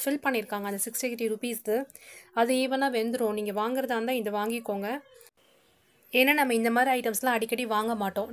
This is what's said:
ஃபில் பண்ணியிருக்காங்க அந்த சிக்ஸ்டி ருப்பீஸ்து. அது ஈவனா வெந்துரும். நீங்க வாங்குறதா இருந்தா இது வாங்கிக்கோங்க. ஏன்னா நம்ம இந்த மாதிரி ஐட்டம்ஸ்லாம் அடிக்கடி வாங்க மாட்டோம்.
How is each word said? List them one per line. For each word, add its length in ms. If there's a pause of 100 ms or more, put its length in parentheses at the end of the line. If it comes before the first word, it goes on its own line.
ஃபில் 220
பண்ணியிருக்காங்க 460
அந்த 160
சிக்ஸ்டி 460
ருப்பீஸ்து. 440 (560)
அது 200 (100)
ஈவனா 340
வெந்துரும். 420
நீங்க 140 (100)
வாங்குறதா 360
இருந்தா 240
இது 80 (100)
வாங்கிக்கோங்க. 480 (1200)
ஏன்னா 240
நம்ம 160
இந்த 220
மாதிரி 180
ஐட்டம்ஸ்லாம் 440
அடிக்கடி 280
வாங்க 300
மாட்டோம். 380